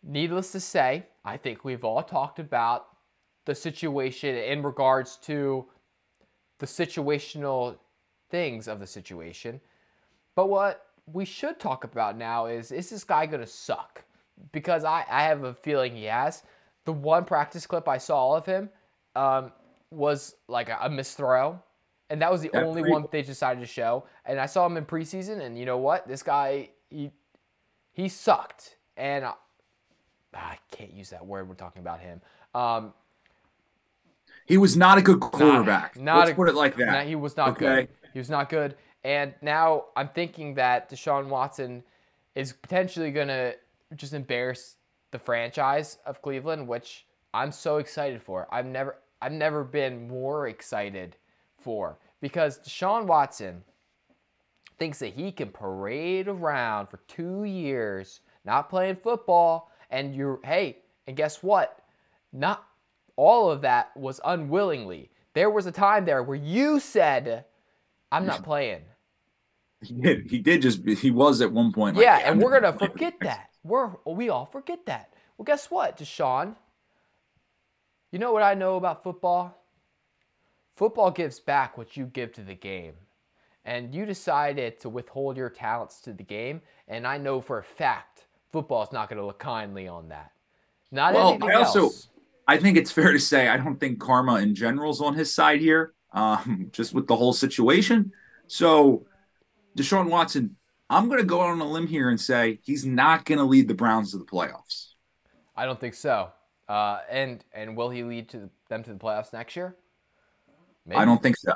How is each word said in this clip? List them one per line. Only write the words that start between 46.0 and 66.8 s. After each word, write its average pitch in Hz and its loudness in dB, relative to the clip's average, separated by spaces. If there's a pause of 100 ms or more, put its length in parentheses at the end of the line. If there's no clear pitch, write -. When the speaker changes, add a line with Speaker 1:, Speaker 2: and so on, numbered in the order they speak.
Speaker 1:
of 135 -14
Cleveland, 143 -8
which 120 -10 (280)
I'm 135 -4
so 151 -4
excited 143 -6
for. 92 -8
I've 123 -6
never, 131 -8 (240)
I've 135 -8
never 151 -4
been 127 -6
more 131 -6
excited 101 -10 (420)
for, 98 -8 (220)
because 147 -4
Deshaun 202 -4
Watson 113 0 (1160)
thinks 156 -6
that 101 -10
he 170 -8
can 131 -10
parade 127 -6
around 131 -4
for 95 -20 (100)
two 185 -8
years 131 -6 (240)
not 131 -2
playing 185 -2
football, 175 0 (200)
and 135 -6
you're, 135 -4
hey, 156 -2 (280)
and 131 -12
guess 151 -4
what? 190 0 (520)
Not 143 -2 (520)
all 196 8
of 139 -2
that 123 2
was 135 -10
unwillingly. 147 -2 (240)
There 196 4
was 208 0
a 175 -8
time 202 4
there 139 2
where 135 -4
you 247 2